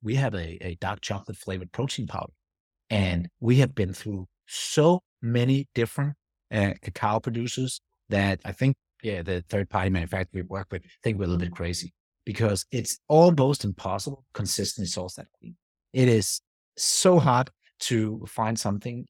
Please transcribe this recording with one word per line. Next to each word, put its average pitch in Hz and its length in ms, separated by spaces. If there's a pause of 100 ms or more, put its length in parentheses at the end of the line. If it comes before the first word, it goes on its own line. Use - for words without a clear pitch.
we 113 140
have 131 180
a, 85 320
a 87 140
dark 101 200
chocolate 101 360
flavored 92 340
protein - 380
powder. - 240 (580)
And 90 380 (100)
we 120 200
have 131 160
been 92 180
through 98 340 (220)
so 170 540 (200)
many 123 540
different, 143 380 (380)
uh, 101 200 (100)
cacao 110 380
producers 120 600 (280)
that 98 360
I 98 60
think, 135 240 (280)
yeah, 101 200
the 90 260
third 101 220
party 95 200
manufacturer 92 520
we - 0
work 95 300
with 90 100 (220)
think 110 140
we're 95 80
a - 20
little 87 160
bit 87 100
crazy 87 380 (320)
because 104 480
it's 120 340
almost 151 580
impossible 101 600
to - 60
consistently 98 560
source 92 260
that - 140 (100)
clean. - 160 (380)
It 127 160
is 113 320 (360)
so - 420
hard 127 320 (300)
to 110 460
find 113 320
something, 117 520